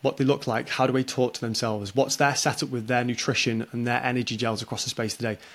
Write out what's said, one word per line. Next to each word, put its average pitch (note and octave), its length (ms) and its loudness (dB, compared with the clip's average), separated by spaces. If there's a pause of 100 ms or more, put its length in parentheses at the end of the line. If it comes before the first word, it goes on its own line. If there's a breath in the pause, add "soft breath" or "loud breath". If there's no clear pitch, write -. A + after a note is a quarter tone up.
What - 160 0
they C#3 80 2
look - 220 2
like? A#2+ 200 0
How - 180 2
do B2+ 60 4
they C3 120 2
talk B2+ 320 0
to - 60 -8
themselves? G#2+ 540 -2
What's - 220 2
their C#3 180 4
setup - 340 0
with A#2 180 -4
their B2 180 2
nutrition A#2 680 0
and A#2+ 160 -2
their B2 160 0
energy B2 320 0
gels A2 260 0
across A2+ 220 -6
the B2+ 60 -6
space A2+ 240 -2
of - 60 -12
the A2+ 160 -2
day? - 20 -12 (180 loud breath)